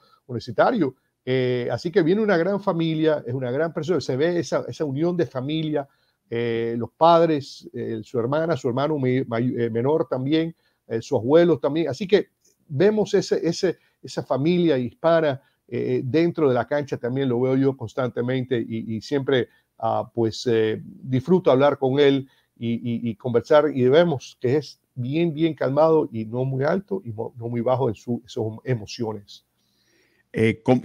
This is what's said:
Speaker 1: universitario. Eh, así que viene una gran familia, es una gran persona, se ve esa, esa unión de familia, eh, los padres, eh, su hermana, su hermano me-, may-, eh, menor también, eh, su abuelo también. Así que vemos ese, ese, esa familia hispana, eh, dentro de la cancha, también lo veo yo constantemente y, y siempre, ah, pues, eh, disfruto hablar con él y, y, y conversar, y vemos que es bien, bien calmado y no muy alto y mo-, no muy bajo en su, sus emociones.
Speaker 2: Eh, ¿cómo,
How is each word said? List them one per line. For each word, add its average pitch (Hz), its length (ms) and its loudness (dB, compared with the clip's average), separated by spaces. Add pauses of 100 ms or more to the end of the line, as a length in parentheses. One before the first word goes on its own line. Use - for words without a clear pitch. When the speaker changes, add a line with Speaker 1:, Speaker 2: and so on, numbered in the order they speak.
(260)
Speaker 1:
universitario. 147 680 0 (280)
Eh, 127 480 0
así 123 180 -4
que 180 140 2
viene 190 180 2
una 202 140 2
gran 190 240 0
familia, 160 680 0
es 120 80 -6
una 127 160 -4
gran 151 220 -2
persona, 156 300 -2
se 131 160 -4
ve 170 220 0
esa, 156 280 -4
esa 120 160 -6
unión 156 320 -2
de 165 100 0
familia, 147 600 -4 (420)
eh, 117 480 -2
los 113 140 -6
padres, 165 840 2
eh, 113 300 -6
su - 160 -6
hermana, 147 380 0
su 135 100 -4
hermano 139 320 -2
me-, 127 240 2
may-, 120 340 -2
eh, 117 120 -2
menor 139 400 0
también, 156 440 0 (320)
eh, 113 160 -4
su - 140 -4
abuelo 151 440 4
también. 151 280 -2
Así - 200 -6
que 180 200 2 (400)
vemos 196 460 0
ese, 185 340 2
ese, 170 300 -2 (260)
esa 135 200 -8
familia 156 540 2
hispana, 151 640 0 (240)
eh, 120 380 -2
dentro 156 460 2
de 123 60 2
la 117 120 0
cancha, 147 300 -4
también 131 320 -2
lo 120 100 0
veo 131 160 2
yo 135 200 2
constantemente 127 840 -4
y, 113 360 -6
y 104 60 -6
siempre, 135 480 0 (300)
ah, 110 340 -2
pues, 113 360 -2
eh, 110 320 2
disfruto 147 720 0
hablar 139 260 4
con 135 220 0
él 139 300 4 (280)
y, 117 180 -4
y, 117 340 -4
y 107 60 -6
conversar, 131 500 2 (100)
y 123 140 2
vemos 156 500 2
que 127 160 0
es - 240 -4 (160)
bien, 147 380 -2
bien 156 220 -2
calmado 147 540 2
y 110 140 -6
no 123 220 -4
muy 131 180 -4
alto 190 400 -4
y 117 80 -10
mo-, 113 260 -8
no 117 120 -8
muy 120 100 -4
bajo 127 300 0
en 104 60 -4
su, 120 300 -6
sus 117 200 -6 (180)
emociones. 110 800 -6 (880)
Speaker 2:
Eh, 110 320 2
¿cómo, 127 220 4